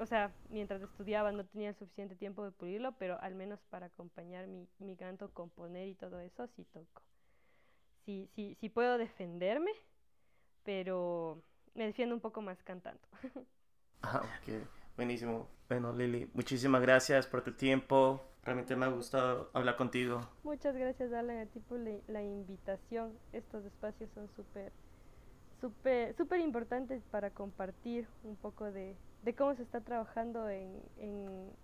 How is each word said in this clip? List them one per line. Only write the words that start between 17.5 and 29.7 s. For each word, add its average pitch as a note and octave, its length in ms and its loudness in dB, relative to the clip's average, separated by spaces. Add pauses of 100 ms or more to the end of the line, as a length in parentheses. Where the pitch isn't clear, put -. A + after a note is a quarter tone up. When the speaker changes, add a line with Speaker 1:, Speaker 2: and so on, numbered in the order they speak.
Speaker 2:
tiempo. C3+ 680 8 (220)
Realmente B2 320 0
me B2+ 100 4
ha C3 40 4
gustado B2+ 640 2
hablar B2 240 4
contigo. B2 420 2 (240)
Speaker 1:
Muchas C#4+ 320 0
gracias, B3+ 380 0
Alan, A#3 260 -2
a A3 60 -6
ti A3 160 -10
por A#3+ 180 -6
la, A3+ 120 -4 (160)
la G#3+ 140 -4
invitación. G3+ 960 -6 (140)
Estos A3+ 320 -8
espacios G#3+ 500 -8
son G#3 220 -10
súper, G3 380 -12 (880)
súper, A#3+ 560 2
súper F4 240 4
importantes B3 600 0 (100)
para G3+ 200 0
compartir G3+ 760 -4 (160)
un G#3+ 100 -10
poco G#3+ 380 -8
de, F#3+ 240 -8 (260)
de A#3+ 120 2
cómo C#4 200 6
se A#3+ 80 -6
está A#3 160 -4